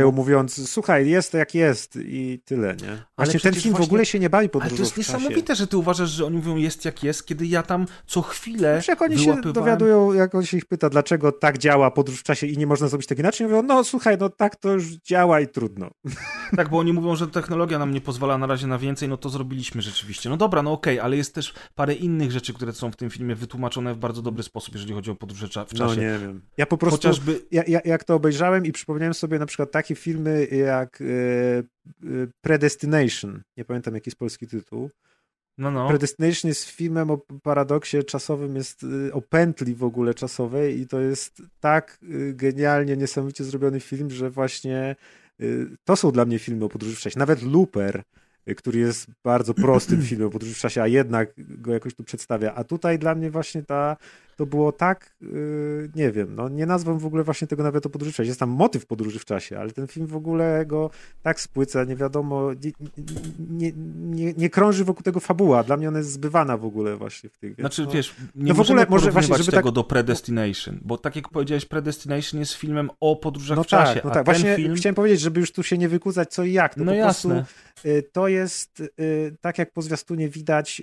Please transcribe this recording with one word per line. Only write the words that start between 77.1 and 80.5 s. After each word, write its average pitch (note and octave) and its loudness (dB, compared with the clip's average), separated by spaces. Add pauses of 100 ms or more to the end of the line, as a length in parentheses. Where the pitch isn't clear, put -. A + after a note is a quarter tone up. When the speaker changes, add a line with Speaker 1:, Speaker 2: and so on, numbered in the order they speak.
Speaker 1:
jasne. F3 0 (400)
Speaker 2:
y, D3 2
to F#3 0
jest, F#3 -2 (200)
y, D#3 -2
tak F3 -4
jak E3+ -2
po E3+ -8
zwiastunie D#3 -4
widać, D3+ -2